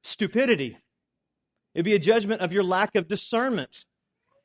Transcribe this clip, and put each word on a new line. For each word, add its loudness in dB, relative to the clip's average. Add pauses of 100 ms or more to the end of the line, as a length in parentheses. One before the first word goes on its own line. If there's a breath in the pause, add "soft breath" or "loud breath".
stupidity. 0 (960)
It'd -2
be 4
a 4
judgment 2
of -2
your 2
lack 0
of 0
discernment. -4 (600)